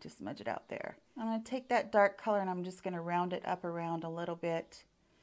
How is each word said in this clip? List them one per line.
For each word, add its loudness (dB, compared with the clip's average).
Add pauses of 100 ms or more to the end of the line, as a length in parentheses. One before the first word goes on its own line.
to -14
smudge -8
it -6
out -4
there. -6 (200)
I'm -2
gonna 0
take -4
that 2
dark 6
color 2
and 0
I'm 0
just -8
gonna -2
round 0
it -4
up -2
around -2
a -6
little -4
bit -4 (400)